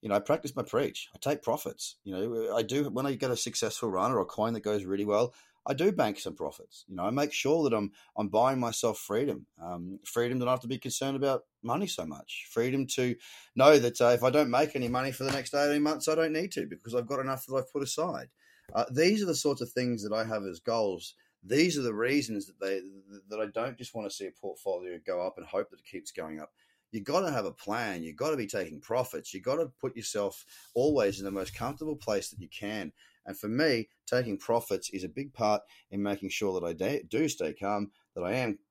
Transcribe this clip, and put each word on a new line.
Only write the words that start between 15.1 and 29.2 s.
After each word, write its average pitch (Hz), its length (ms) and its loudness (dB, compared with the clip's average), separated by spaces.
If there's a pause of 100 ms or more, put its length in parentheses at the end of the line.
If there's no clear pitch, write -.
for 127 120 -6
the 135 80 0
next 135 240 -4
eighteen 147 260 4
months, 151 260 0
I 156 60 4
don't 160 180 2
need 170 200 -2
to - 160 -4
because - 260 -12
I've 120 140 0
got 135 120 -2
enough 131 280 -4
that 131 80 -4
I've 131 180 -2
put 143 80 0
aside. 131 460 -2 (480)
Uh, 117 160 4
these 185 320 4
are 190 40 0
the 165 60 2
sorts 143 280 2
of 120 100 -6
things 123 320 0
that 104 100 -4
I 110 120 0
have 107 180 -4
as 92 160 -8
goals. 107 560 -2 (260)
These 147 360 4
are 135 60 -2
the 117 100 0
reasons 110 540 0
that 90 120 -20
they, 95 220 -2 (480)
that 107 100 -6
I 107 60 0
don't 117 320 -6
just 120 180 -14
wanna 107 160 -6
see 98 160 -8
a 85 40 -10
portfolio 90 760 -6
go 90 180 -2
up - 120 -4
and 82 100 -14
hope 101 220 -4
that - 100 -20
it - 100 -20
keeps - 220 -12
going 78 300 -8
up. 76 100 -16 (400)
You 113 80 -4
gotta 156 320 0
have 113 140 0
a 90 60 -4
plan. 101 520 -4
You 80 100 -10
gotta 147 220 0
be 120 100 -2
taking 87 360 -6
profits. 117 520 -4